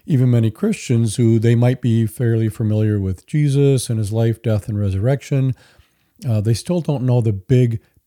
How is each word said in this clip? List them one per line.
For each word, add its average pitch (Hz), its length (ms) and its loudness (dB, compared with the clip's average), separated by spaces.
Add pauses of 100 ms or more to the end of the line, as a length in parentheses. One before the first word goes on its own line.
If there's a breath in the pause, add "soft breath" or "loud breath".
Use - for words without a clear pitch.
even 127 260 2
many 113 200 2
Christians 117 640 -2
who 113 240 2
they 117 160 2
might 123 260 2
be 113 260 0
fairly 113 420 -2
familiar 107 500 0
with 95 260 -4
Jesus 139 640 0
and 113 100 -2
his 101 120 -4
life, 113 300 -2
death, 107 260 -2
and 104 100 -4
resurrection, 120 800 -2 (720 soft breath)
uh, 107 140 0
they 113 120 0
still 175 280 -4
don't 139 220 -4
know 123 180 2
the 113 100 0
big 117 480 0 (280 soft breath)